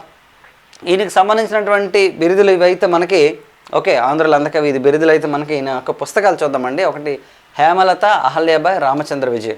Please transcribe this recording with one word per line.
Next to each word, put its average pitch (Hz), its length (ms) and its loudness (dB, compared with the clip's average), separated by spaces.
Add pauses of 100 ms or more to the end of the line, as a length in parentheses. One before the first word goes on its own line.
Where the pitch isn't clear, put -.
(880)
ఈయనకి 190 240 0
సంబంధించినటువంటి 202 1000 0
బిరుదులు 190 400 2
ఇవైతే 180 360 2
మనకి, 170 520 2 (360)
ఓకే, 156 220 0
ఆంధ్రుల 151 380 2
అందకవి 147 340 0
ఇది 135 100 0
బిరుదులు 151 320 2
అయితే 156 160 2
మనకి 147 280 -4
ఈయన 135 140 -6
యొక్క 127 220 -6
పుస్తకాలు 185 520 -2
చూద్దామండి. 139 420 -2
ఒకటి 147 340 -6 (400)
హేమలత, 180 460 2
అహల్యాబాయి, 165 760 2
రామచంద్ర 143 520 -2
విజయ్, 113 280 -4